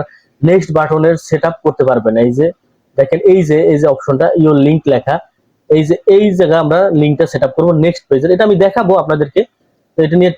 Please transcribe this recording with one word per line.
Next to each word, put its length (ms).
নেক্সট 340
বাটনের 400
সেট 180
আপ 180
করতে 220
পারবেন। 300
এই 140
যে 80
দেখেন 220
এই 160
যে, 100
এই 80
যে 120
অপশনটা 340
your 140
link 160
লেখা, 240
এই 140
যে 100
এই 80
জায়গা 260
আমরা 140
লিঙ্কটা 260
সেট 200
আপ 80
করবো 160
নেক্সট 220
পেজের, 280
এটা 140
আমি 160
দেখাবো 340
আপনাদেরকে, 420
তো 40
এটা 140
নিয়ে 220